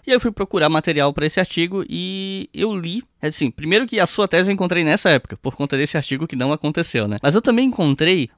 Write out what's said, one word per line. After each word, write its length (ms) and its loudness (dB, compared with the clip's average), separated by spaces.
E 40 -8
aí 60 6
eu 40 2
fui 100 0
procurar 380 0
material 440 2
pra 140 -4
esse 140 0
artigo 480 -2
e 640 -8
eu 200 -2
li. 280 -6
É 40 -4
assim, 240 -2
primeiro 360 0
que 140 -2
a 60 4
sua 200 0
tese 240 2
eu 40 2
encontrei 280 0
nessa 280 2
época, 260 2
por 180 -6
conta 220 -4
desse 200 -2
artigo 300 -2
que 100 -10
não 160 0
aconteceu, 540 -2
né? 160 -2
Mas 120 4
eu 80 4
também 240 2
encontrei 720 2